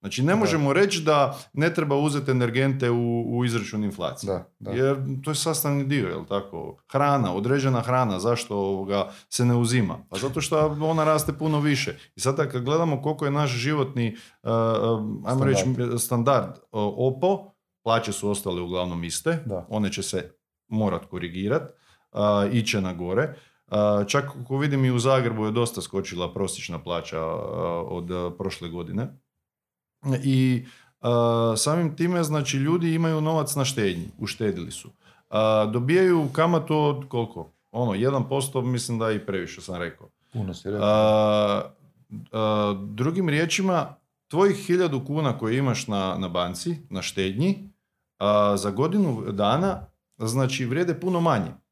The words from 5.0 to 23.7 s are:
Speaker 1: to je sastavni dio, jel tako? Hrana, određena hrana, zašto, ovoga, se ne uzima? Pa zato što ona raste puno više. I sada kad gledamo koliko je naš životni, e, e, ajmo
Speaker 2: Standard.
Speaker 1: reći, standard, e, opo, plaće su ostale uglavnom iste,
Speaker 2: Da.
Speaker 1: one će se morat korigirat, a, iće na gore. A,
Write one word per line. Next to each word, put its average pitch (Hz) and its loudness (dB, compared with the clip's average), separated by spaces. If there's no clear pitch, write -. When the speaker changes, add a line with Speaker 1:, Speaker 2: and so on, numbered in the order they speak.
Speaker 1:
to 156 -4
je 151 -2
sastavni 143 0
dio, 131 0
jel 82 -6
tako? 98 -6
Hrana, 135 2
određena 127 2
hrana, 120 2
zašto, 113 0
ovoga, 98 0
se - 0
ne 120 6
uzima? 117 2
Pa 92 -8
zato 131 -2
što 151 2
ona 156 2
raste 151 2
puno 151 0
više. 147 0
I - -12
sada 139 0
kad 123 -4
gledamo 147 0
koliko 151 -2
je 143 0
naš 143 0
životni, 127 -2
e, 110 0
e, - -10
ajmo - -
Speaker 2:
Standard. 135 2
Speaker 1:
reći, 120 -2
standard, 117 2
e, - -16
opo, 131 0
plaće 113 2
su 101 -2
ostale 95 -2
uglavnom 87 -4
iste, 156 -2
Speaker 2:
Da. 92 -6
Speaker 1:
one 104 0
će 98 -6
se 90 -6
morat 104 0
korigirat, 92 -4
a, 101 2
iće 110 0
na 92 -2
gore. 92 -2
A, 104 2